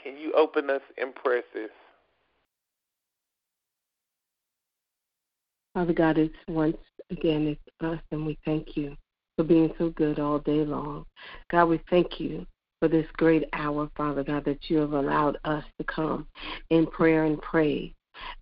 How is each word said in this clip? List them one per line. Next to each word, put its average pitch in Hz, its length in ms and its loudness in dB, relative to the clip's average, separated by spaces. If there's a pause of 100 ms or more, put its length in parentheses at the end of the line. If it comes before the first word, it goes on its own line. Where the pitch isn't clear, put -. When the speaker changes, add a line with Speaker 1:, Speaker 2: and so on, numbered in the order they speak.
Speaker 1:
Can 139 140 -12
you 156 180 -8
open 151 360 4
us 135 120 -2 (140)
in 131 160 -4
prayer, 123 300 0 (100)
sis? 110 160 -8 (4000)
Speaker 2:
Father 175 180 2
God, 160 240 4
it's 156 180 2 (140)
once 160 280 0 (340)
again, 156 360 0
it's 151 140 -4 (240)
us, 165 160 -4 (120)
and 156 120 -4
we 151 200 -6
thank 156 320 -4
you 147 200 -6 (400)
for 165 80 2
being 160 340 4
so 165 120 0
good 151 280 -2
all 147 200 0
day 147 260 0
long. 147 400 -6 (460)
God, 170 160 4
we 165 140 2 (100)
thank 175 300 2
you 156 260 -8 (320)
for 160 100 4
this 160 180 2 (100)
great 160 360 4
hour, 147 440 -4
Father 143 280 -2
God, 147 200 -2
that 143 260 -4
you 160 80 4
have 147 140 0
allowed 147 520 0
us 151 200 -4 (140)
to - 60 -8
come 151 420 -4 (440)
in 160 160 6
prayer 160 380 4
and 151 180 0
pray, 156 520 0 (480)